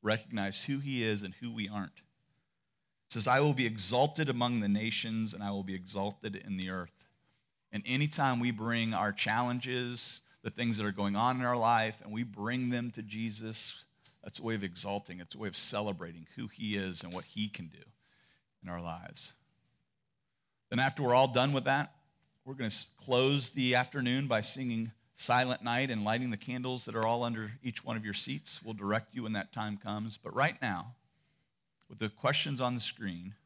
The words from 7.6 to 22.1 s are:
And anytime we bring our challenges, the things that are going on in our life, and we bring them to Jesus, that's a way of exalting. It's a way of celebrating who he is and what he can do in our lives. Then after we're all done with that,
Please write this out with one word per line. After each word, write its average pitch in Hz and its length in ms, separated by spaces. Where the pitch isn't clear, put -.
And 104 140
anytime 135 560
we 120 100
bring 113 440
our 101 180
challenges, 123 1080
the 107 100
things 117 280
that 107 80
are 104 60
going 101 220
on 123 260
in 127 40
our 123 140
life, 110 420
and - 100
we 107 120
bring 120 480
them 120 220
to 117 100
Jesus, 110 840
that's - 160
a - 40
way 113 120
of 101 100
exalting. 90 560
It's 87 140
a - 40
way 107 100
of 90 100
celebrating 87 680
who 113 120
he 107 280
is 92 260
and 85 100
what 90 140
he 107 240
can 85 180
do - 160
in 92 80
our 87 100
lives. 85 540
Then 120 100
after 139 220
we're 123 120
all 131 140
done 127 240
with 135 120
that, 139 300